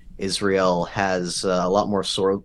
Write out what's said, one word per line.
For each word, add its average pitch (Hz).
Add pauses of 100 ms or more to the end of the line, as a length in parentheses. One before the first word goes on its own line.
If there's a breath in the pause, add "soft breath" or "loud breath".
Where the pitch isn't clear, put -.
(160)
Israel 95
has, 92
uh, 90
a 92
lot 101
more 98
sor-, 98